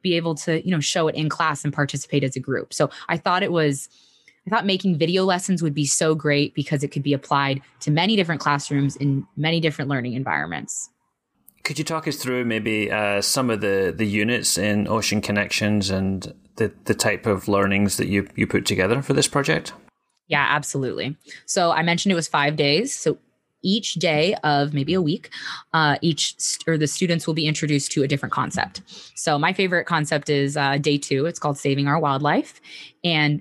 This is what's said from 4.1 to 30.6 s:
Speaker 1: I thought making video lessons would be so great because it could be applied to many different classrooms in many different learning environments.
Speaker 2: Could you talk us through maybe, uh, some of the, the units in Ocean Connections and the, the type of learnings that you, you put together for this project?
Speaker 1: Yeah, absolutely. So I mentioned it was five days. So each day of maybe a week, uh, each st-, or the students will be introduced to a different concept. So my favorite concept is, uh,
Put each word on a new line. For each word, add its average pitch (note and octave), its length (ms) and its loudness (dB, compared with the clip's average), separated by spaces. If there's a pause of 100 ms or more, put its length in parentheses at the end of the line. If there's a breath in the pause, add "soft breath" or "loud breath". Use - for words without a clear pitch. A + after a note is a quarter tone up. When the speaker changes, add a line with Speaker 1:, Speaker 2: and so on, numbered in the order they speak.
Speaker 1:
I F3+ 40 -8
thought G#3+ 160 0
making F#3 320 2
video F3 260 2
lessons F#3 380 0
would D3+ 100 2
be C#3+ 140 0
so D#3 280 2
great D3 400 2
because C#3+ 300 -2
it C#3 40 -2
could C#3+ 140 -4
be C#3+ 120 2
applied C#3 480 0 (180 soft breath)
to - 100 -2
many F3+ 240 4
different E3+ 280 0
classrooms C#3+ 540 0
in C#3 300 0 (100)
many D#3+ 220 0
different D3+ 300 -2
learning B2 240 -2
environments. E2+ 800 -6 (720)
Speaker 2:
Could C#3 140 -6
you D#3 60 -2
talk D#3+ 220 -6
us D3 100 -4
through B2 280 -2
maybe, A2 480 -2
uh, G2+ 300 0
some B2+ 260 0
of G#2+ 140 -2
the, F#2+ 340 2
the A2 100 0
units G#2 520 0
in G#2 280 2
Ocean G#2+ 360 0
Connections G#2 640 0
and F#2+ 460 -2 (220)
the, G#2+ 160 0 (120)
the A2 100 2
type - 300 0
of G2 240 0
learnings G2 480 2
that - 120 0
you, G2 280 0
you G#2+ 100 0
put - 200 0
together G#2 340 2
for C3+ 140 0
this D3 140 2
project? D3+ 440 0 (600)
Speaker 1:
Yeah, C#3+ 160 2
absolutely. C3+ 640 -2 (320 loud breath)
So F3 260 2
I D#3+ 100 0
mentioned E3+ 280 2
it F#3 60 2
was E3 100 -2
five D3+ 300 0
days. D3+ 380 2
So - 240 -2 (440)
each G#3 320 0
day E3 480 2
of D3 300 2
maybe C#3+ 220 0
a F#3 80 2
week, D#3+ 280 -2 (420 loud breath)
uh, D3+ 280 4
each - 400 0
st-, - 260 -6
or D#3+ 120 2
the D3+ 80 2
students E3+ 400 -2
will D#3+ 80 -2
be D3+ 120 0
introduced D3+ 460 0
to D3 100 2
a C3+ 60 0
different C#3 240 -2
concept. - 480 -4 (340 loud breath)
So D3 240 0
my E3 140 0
favorite F#3 320 0
concept D3+ 460 0
is, C#3+ 260 2
uh, C#3+ 220 2